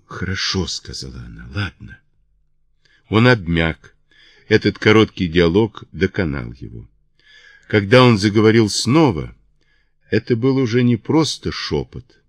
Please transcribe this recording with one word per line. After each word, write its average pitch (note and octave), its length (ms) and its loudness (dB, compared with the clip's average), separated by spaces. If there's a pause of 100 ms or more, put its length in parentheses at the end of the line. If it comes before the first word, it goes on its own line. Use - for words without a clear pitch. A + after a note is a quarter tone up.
хорошо», F#2 640 -6
сказала B1 580 -14
она, — A#1 300 -18
«ладно». - 440 -10 (1080)
Он A2 180 4
обмяк. E2 680 0 (520)
Этот G#2+ 300 0
короткий G#2+ 500 2
диалог E2+ 640 0
доконал D2+ 640 -4
его. A1 340 -18 (800)
Когда A2 360 4
он A#2 160 6
заговорил G#2+ 500 4
снова, A2 680 0 (760)
это A2+ 240 -2
был C3 220 0
уже B2 260 0
не A#2+ 140 2
просто C#3 540 -4
шёпот, - 760 -8